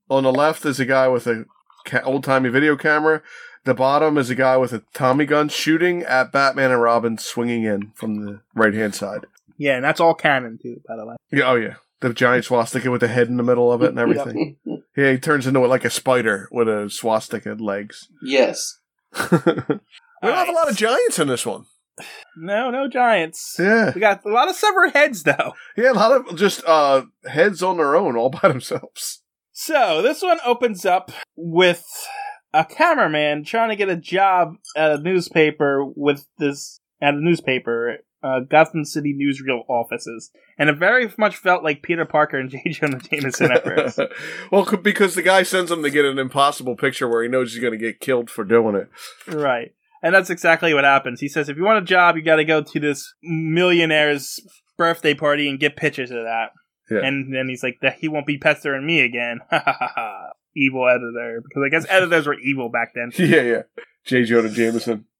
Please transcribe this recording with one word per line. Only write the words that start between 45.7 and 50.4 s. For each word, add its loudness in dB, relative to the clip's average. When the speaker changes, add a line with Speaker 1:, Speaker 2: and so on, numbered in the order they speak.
Speaker 1:
him -4
to 0
get 2
an -2
impossible -2
picture -2
where 0
he -4
knows -2
he's -8
gonna -4
get -8
killed -2
for -8
doing 4
it. -4
Speaker 2:
Right. -2
And 2
that's 4
exactly 2